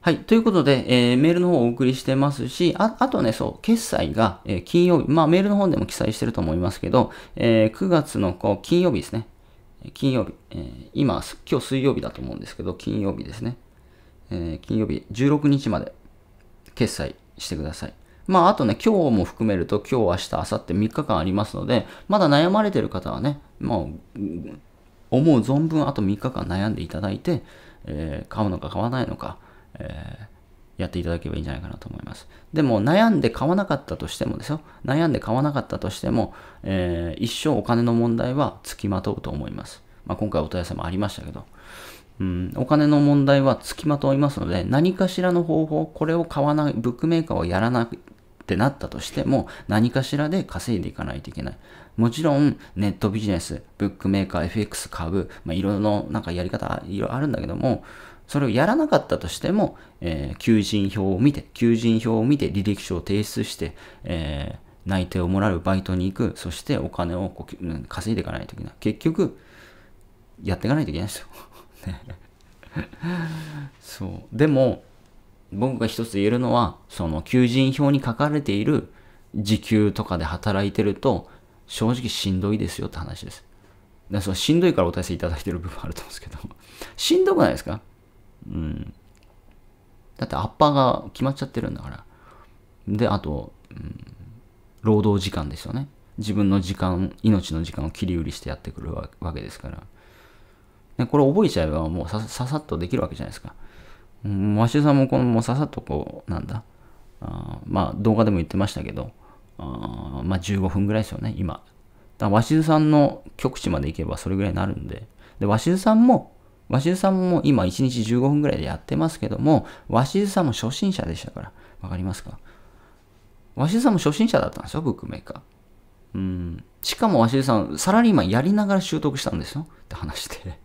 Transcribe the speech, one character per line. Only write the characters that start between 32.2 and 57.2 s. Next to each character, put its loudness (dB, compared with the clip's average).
で 2
も、 4
悩 6
ん 4
で 2
買 -2
わ 4
な 2
か 0
っ -8
た -8
と -8
し -10
て -2
も -4
で -12
す -8
よ。 -4
悩 2
ん 2
で 0
買 -2
わ 2
な 0
か 0
っ -6
た -6
と -4
し -8
て -2
も、 0
え -2
ー、 -2
一 -2
生 -2
お 2
金 2
の 2
問 2
題 -2
は -2
付 -12
き -2
ま -2
と -4
う -8
と -8
思 -6
い -10
ま -10
す。 -20
ま -6
あ、 -8
今 -4
回 0
お -4
問 -4
い -2
合 -
わ -4
せ -8
も -8
あ -4
り -4
ま -2
し -10
た -12
け -12
ど。 -14
う -2
ん、 -2
お -2
金 4
の 6
問 4
題 6
は 2
付 -12
き 0
ま 0
と 2
い 2
ま 2
す -8
の -4
で、 -2
何 2
か 2
し -2
ら 4
の 2
方 2
法、 0
こ -4
れ 0
を 2
買 -2
わ 2
な 2
い、 -4
ブ 0
ッ -8
ク -2
メ 4
ー -2
カ -4
ー 0
を 0
や 0
ら 2
な 2
く -14
て 0
な 4
っ -4
た -10
と -10
し -10
て -4
も、 0
何 4
か 0
し -4
ら 0
で 0
稼 -4
い -4
で -6
い -10
か -8
な -6
い -8
と -14
い -16
け -8
な -8
い。 -16
も 4
ち -6
ろ 4
ん、 4
ネ 0
ッ 0
ト 0
ビ -2
ジ -2
ネ 2
ス、 -8
ブ -2
ッ 0
ク -6
メ 2
ー -2
カ -4
ー、 -2
エ -4
フ -4
エ 0
ッ -8
ク -12
ス、 -10
株、 -4
ま -6
あ、 -4
い -2
ろ 0
い 0
ろ 0
な -4
ん -12
か -8
や -4
り -4
方、 -6
い -6
ろ -2
い -4
ろ -6
あ -4